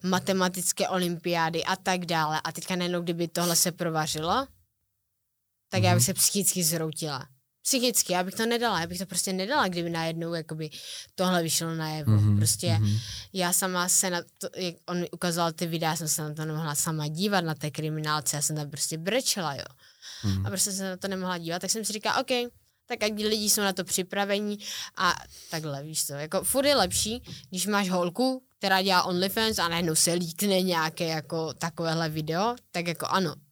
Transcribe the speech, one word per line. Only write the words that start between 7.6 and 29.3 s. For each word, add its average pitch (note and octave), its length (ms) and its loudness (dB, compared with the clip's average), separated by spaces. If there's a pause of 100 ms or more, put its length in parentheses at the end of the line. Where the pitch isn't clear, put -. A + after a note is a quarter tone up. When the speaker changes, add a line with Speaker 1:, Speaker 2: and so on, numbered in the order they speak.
Speaker 1:
Psychicky, A#3+ 520 2
já F3+ 100 2
bych F#3+ 120 -4
to A3 100 0
nedala, A#3 360 2
já E3+ 60 -2
bych E3+ 120 -8
to F#3 60 -4
prostě F#3 280 -4
nedala, G#3 340 2
kdyby E3+ 220 -2
najednou E3 440 -4
jakoby D#3+ 360 -6 (460)
tohle F3+ 280 2
vyšlo E3 320 0
najevo. D#3 360 0
Speaker 2:
Mhm, G#2 260 6
Speaker 1:
Prostě G#2+ 420 2
Speaker 2:
mhm. G#2+ 180 2 (360)
Speaker 1:
já F3 200 2
sama F3+ 360 2
se F#3+ 200 2
na F3 120 -2
to, - 340 -10
jak F3 200 -4 (120)
on F3 120 -2
mi F3 120 -4
ukazoval E3+ 400 0
ty E3+ 160 -4
videa, E3 280 0
jsem D#3+ 120 -4
se D3+ 140 -2
na D3+ 120 -6
to D#3 120 -6
nemohla D#3 300 -2
sama D#3 320 0
dívat, F#3 340 0
na D#3+ 140 -2
té C#3 160 -6
kriminálce, D3+ 640 -2
já C#3+ 60 -2
jsem D#3 140 -2
tam D3 140 -4
prostě D3 280 -4
brečela, F#3+ 580 -2
jo. A2+ 80 -8 (600)
Speaker 2:
Mhm. F#2+ 220 0
Speaker 1:
A - 40 -2
prostě G3 220 0
jsem F#3+ 140 -4
na F#3 120 -6
to G3 100 -8
nemohla F#3 300 -2
dívat, E3+ 220 -4
tak F#3+ 120 -4
jsem A3 140 -2
si - 80 -4
říkala, G#3+ 280 0
OK, B3 300 -2 (340)
tak A#3 180 -4
ať G#3+ 100 2
lidi G#3+ 360 0
jsou G#3 120 4
na G3 120 2
to F#3 100 -4
připravení G3+ 760 -2 (380)
a F3+ 160 2 (380)
takhle, D3+ 320 -6
víš D#3 220 -2
co, C#3+ 80 -8
jako D#3 300 -2
furt C4 220 2
je C#4+ 100 6
lepší, G#3+ 480 0 (260)
když F#3 180 -2
máš G3+ 220 2
holku, F#3 540 2 (140)
která F#3+ 240 2
dělá F#3+ 220 6
OnlyFans G3 560 2